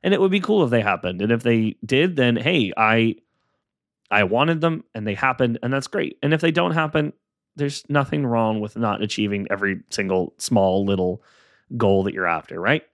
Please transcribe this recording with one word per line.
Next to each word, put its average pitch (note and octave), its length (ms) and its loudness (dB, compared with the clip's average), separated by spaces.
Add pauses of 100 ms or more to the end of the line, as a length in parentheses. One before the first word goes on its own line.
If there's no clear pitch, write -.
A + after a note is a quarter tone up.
and F#3+ 120 2
it F#3 80 2
would F#3+ 100 4
be G3+ 80 2
cool G3 240 2
if A#2+ 80 0
they A#2+ 100 2
happened. F2+ 400 -2
And A2 100 0
if A#2 120 0
they A2+ 320 2 (100)
did, D#3 300 2
then, B2 200 2
hey, B2+ 400 0
I A2+ 420 2 (920)
I G#2 140 4
wanted D3 380 0
them E3 220 -2 (100)
and G#2+ 120 -8
they G#2 80 -2
happened, B2+ 480 0
and B2 100 -4
that's C3+ 160 -4
great. - 360 -6
And D3 100 2
if D#3 80 0
they E3+ 100 2
don't E3+ 200 0
happen, D#3 420 -2 (420)
there's C#3+ 340 -6
nothing C#3 360 0
wrong A2+ 340 0
with G#2 180 -8
not G#2+ 240 -2
achieving G#2 480 -2
every G2 400 -2
single F#2 480 -2
small G2 480 2
little F#2 380 -2 (520)
goal G2+ 280 2
that G3 100 -2
you're F2+ 140 -2
after, E2 320 -4
right? B2 240 0 (100)